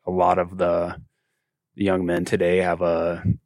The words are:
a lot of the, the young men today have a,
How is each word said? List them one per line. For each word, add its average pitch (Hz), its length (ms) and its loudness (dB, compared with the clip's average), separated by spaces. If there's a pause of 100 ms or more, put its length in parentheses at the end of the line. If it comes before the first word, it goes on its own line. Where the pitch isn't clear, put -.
a - 60 -4
lot 90 260 4
of 90 180 -4
the, 87 440 -2 (720)
the 101 100 -4
young 92 220 0
men 87 180 0
today 90 340 2
have 87 220 0
a, 85 420 0 (240)